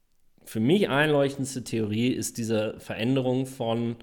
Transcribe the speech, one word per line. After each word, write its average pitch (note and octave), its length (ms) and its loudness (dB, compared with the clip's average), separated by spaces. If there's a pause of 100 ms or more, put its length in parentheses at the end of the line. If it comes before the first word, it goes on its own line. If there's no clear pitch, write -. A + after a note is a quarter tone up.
(440)
für - 160 -4
mich E3+ 300 4
einleuchtendste C#3 760 2
Theorie A2 440 0
ist A2 280 -4
diese A2 420 -2
Veränderung B2+ 680 -2
von A#2 560 -2